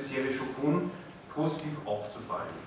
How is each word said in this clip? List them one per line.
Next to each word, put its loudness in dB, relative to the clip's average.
Serie 4
Shokun 4
positiv 2
aufzufallen. -2